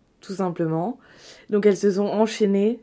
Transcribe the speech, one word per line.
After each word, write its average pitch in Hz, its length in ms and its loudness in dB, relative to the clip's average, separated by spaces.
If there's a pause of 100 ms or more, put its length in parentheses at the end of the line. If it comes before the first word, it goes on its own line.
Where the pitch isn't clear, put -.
(220)
tout - 100 -18
simplement. 175 680 -4 (520)
Donc 208 160 0
elles 202 100 6
se 202 160 2
sont 196 140 0
enchaînées 208 760 0